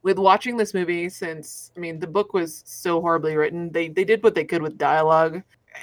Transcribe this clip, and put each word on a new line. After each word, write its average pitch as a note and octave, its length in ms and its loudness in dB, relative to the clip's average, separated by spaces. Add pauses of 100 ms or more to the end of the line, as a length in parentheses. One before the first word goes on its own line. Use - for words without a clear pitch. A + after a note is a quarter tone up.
With F#3 160 2
watching G3+ 380 4
this G#3+ 160 -2
movie F3 380 -2
since, D#3+ 640 -12
I F3+ 40 -14
mean, E3 200 -8
the F3 60 -8
book G3+ 260 -2
was E3 320 -4
so E3+ 380 -2
horribly D#3+ 340 0
written, E3 340 -2
they, E3 180 -2
they F3+ 160 0
did A3 180 2
what A3+ 120 6
they D#3 100 0
could D#3 180 -2
with D#3 160 -8
dialogue. D#3+ 640 4 (400)